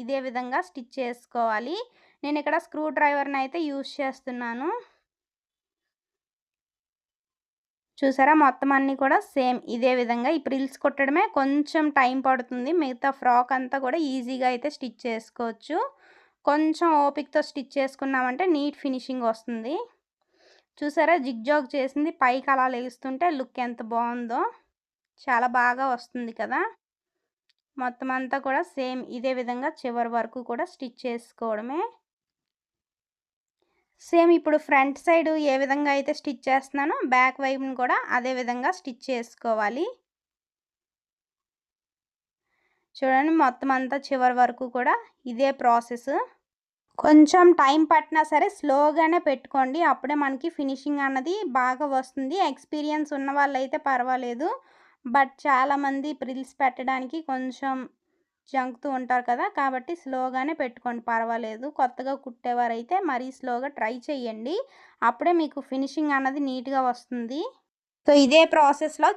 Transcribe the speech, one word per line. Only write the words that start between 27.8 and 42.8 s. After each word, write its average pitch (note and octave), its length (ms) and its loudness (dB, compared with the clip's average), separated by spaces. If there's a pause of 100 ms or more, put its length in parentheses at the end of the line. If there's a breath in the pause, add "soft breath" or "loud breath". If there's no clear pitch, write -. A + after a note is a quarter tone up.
మొత్తం B3 360 -6
అంతా C4 280 -4
కూడా C4+ 160 0 (140)
సేమ్ B3+ 260 -6 (160)
ఇదే C4 220 -2
విధంగా B3 300 -6 (100)
చివరి A#3 360 -4
వరకు A#3 340 -6
కూడా C4+ 240 -4
స్టిచ్ A#3+ 320 -14
చేసుకోవడమే. A#3 720 -6 (2250)
సేమ్ E4+ 300 6
ఇప్పుడు D4+ 280 2
ఫ్రంట్ C#4 400 2
సైడ్ E4 240 4 (220)
ఏ - 100 2
విధంగా C#4+ 340 0
అయితే C#4 220 -2
స్టిచ్ - 300 -10
చేస్తున్నానో C#4 460 0 (200)
బ్యాక్ B3+ 300 4
వైపును C4+ 380 -4
కూడా C4+ 140 0 (200)
అదే A#3+ 220 -2
విధంగా B3 400 -2
స్టిచ్ A#3+ 320 -14
చేసుకోవాలి. A#3 760 -4 (3000)